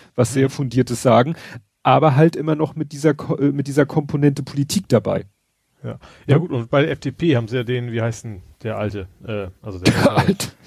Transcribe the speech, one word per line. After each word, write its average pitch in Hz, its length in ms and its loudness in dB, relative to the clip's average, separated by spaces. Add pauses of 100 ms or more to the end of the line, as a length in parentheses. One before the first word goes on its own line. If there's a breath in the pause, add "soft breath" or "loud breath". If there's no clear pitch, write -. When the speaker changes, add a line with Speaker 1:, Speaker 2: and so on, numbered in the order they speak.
(160 loud breath)
Speaker 1:
was 123 180 0
sehr 135 140 4
Speaker 2:
Mhm. 135 60 -6
Speaker 1:
Fundiertes 123 500 -2
sagen, 127 320 4 (480 loud breath)
aber 135 320 4
halt 160 200 4
immer 151 200 -2
noch 151 200 -4
mit 151 160 -8
dieser 151 220 0
Ko-, 151 240 -6
äh, 143 140 0
mit 139 160 -4
dieser 139 180 2
Komponente 143 560 0
Politik 143 480 -4
dabei. 98 360 0 (580)
Speaker 2:
Ja. 123 80 -10
Ja, - 60 -14 (280 loud breath)
Speaker 1:
Ja. 135 140 4
Speaker 2:
gut, 175 120 -2
und 117 200 -4
bei 143 100 4
der 160 100 2
F 139 100 -6
D 139 100 -4
P 160 240 2
haben 117 120 0
sie 123 100 -4
ja 123 60 -2
den, 120 280 -4
wie 113 100 -2
heißt 113 220 -4
denn 104 180 -12 (220)
der 107 160 -6
Alte? 98 280 -6 (200)
Äh, 101 220 -6 (120)
also 98 160 -12
der 90 160 2
Speaker 1:
<laughs> - 100 0
Der - 140 2
Alte. - 300 0 (200 soft breath)